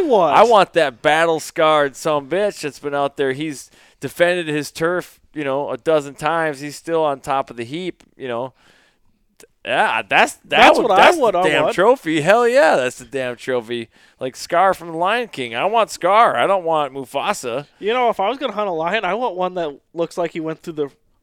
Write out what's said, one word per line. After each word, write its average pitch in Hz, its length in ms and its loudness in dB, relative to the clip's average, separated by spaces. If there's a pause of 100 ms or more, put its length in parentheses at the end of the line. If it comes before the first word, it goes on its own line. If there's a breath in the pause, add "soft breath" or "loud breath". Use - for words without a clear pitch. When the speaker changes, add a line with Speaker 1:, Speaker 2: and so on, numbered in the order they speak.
Speaker 1:
want. 175 320 4
Speaker 2:
I 196 80 8
want 208 280 4
that 143 280 0
battle-scarred 156 920 2
sumbitch 160 680 -2
that's 143 180 -10
been 143 160 -6
out - 220 -2
there. 135 160 0
He's 147 360 -10 (300 soft breath)
defended 175 480 -2
his 147 240 -6
turf, 170 480 -6 (140)
you 147 100 -8
know, 139 260 -4
a 127 80 -6
dozen 143 380 0
times. 156 460 -4
He's 147 160 -12
still 165 260 -2
on 139 160 -2
top 135 300 -4
of 120 80 -14
the 117 80 -8
heap, 165 380 -12 (120)
you 131 140 -12
know." 123 240 -8 (1120 soft breath)
Yeah, 131 360 0
that's, 143 340 2
that - 140 -20
Speaker 1:
That's 262 280 6
Speaker 2:
would, 233 100 2
Speaker 1:
what 196 100 4
I 415 80 8
Speaker 2:
that's 349 120 6
Speaker 1:
would, 226 180 2
Speaker 2:
the 175 40 2
Speaker 1:
I 185 100 2
Speaker 2:
damn 143 140 2
Speaker 1:
want. 180 120 0
Speaker 2:
trophy. 170 460 2
Hell 220 260 4
yeah, 269 300 4
that's 127 220 -2
the 127 60 -20
damn 123 300 -6
trophy. 120 540 -6 (280 soft breath)
Like 131 200 -10
Scar 180 360 2
from 170 200 -10
The 160 40 -8
Lion 208 300 -2
King. 120 280 -8
I 139 100 -2
want 208 260 0
Scar. 196 460 2
I 127 100 2
don't 190 160 0
want 151 300 -2
Mufasa. 139 720 -6 (100)
Speaker 1:
You 196 140 -4
know, 247 180 0
if 202 120 -2
I 196 80 0
was 269 80 -4
gonna 262 160 -6
hunt 208 160 -4
a - 20 -4
lion, 175 320 -4
I 180 120 -2
want 226 200 -4
one 180 200 -4
that 156 220 -6 (160)
looks 165 240 -6
like 170 140 -4
he 170 80 -10
went 160 240 -8
through 170 100 -12
the, 147 160 -6 (340)